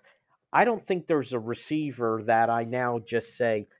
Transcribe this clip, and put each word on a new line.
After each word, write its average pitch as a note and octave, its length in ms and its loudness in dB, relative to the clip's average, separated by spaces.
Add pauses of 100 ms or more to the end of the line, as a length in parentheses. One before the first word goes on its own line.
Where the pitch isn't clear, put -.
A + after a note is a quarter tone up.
(540)
I E3 100 6
don't A3+ 220 0
think F3+ 220 -2
there's C3 260 0
a A#2+ 60 -2
receiver A#2 880 -2
that A2+ 240 4
I A#2 140 0
now A#2+ 340 -2
just A2+ 360 -4
say, A2 320 0 (120)